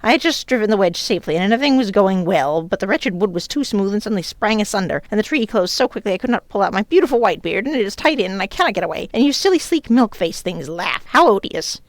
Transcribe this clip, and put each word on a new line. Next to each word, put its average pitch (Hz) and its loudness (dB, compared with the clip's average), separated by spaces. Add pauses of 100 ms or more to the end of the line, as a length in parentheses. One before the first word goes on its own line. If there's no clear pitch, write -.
I 220 0
had 320 2
just - -2
driven 214 0
the 214 2
wedge 180 2
safely, 175 -2
and 180 2
everything 269 2
was 254 2
going 190 2
well, 160 2
but 180 -4
the - -4
wretched 202 -2
wood 190 0
was 175 -6
too 285 -2
smooth 196 -2
and 208 -2
suddenly 214 -4
sprang 214 -2
asunder, 190 -2
and 208 0
the 214 2
tree 262 0
closed 185 0
so - 0
quickly 202 -4
I 185 -2
could 247 -6
not 240 -2
pull 202 -4
out 196 2
my 190 -2
beautiful 294 2
white 185 2
beard, 175 -4
and 302 -4
it 240 2
is 196 -8
tied 208 0
in, 185 0
and 190 -6
I 190 -2
cannot 302 -4
get 165 -2
away. 160 -6
And 233 4
you 285 4
silly, 370 2
sleek, - -2
milk-faced 220 0
things 165 -8
laugh. 170 -6
How 311 4
odious! - -2